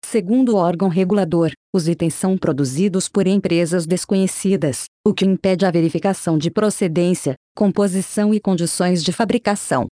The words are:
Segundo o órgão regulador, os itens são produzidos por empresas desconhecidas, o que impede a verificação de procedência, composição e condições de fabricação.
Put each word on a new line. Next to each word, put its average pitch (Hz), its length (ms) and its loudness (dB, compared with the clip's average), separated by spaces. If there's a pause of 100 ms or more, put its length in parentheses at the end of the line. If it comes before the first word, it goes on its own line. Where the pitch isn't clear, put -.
Segundo 226 520 0
o - 20 4
órgão 180 320 2
regulador, 175 640 0 (180)
os 170 160 0
itens 170 280 0
são 190 240 0
produzidos 160 680 -2
por 196 200 0
empresas 175 580 0
desconhecidas, 185 1000 -2 (220)
o 208 60 2
que 190 140 0
impede 190 400 2
a 185 40 2
verificação 165 680 0
de 156 120 -2
procedência, 180 840 0 (200)
composição 202 800 0
e 214 80 0
condições 180 640 0
de 170 80 -2
fabricação. 208 840 -2